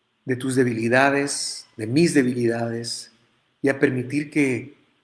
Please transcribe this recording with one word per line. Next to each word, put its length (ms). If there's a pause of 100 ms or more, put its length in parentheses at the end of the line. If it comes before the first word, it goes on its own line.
(260)
de 100
tus 200
debilidades, 1120 (100)
de 100
mis 260
debilidades, 1000 (500)
y 80
a 100
permitir 500
que, 480 (260)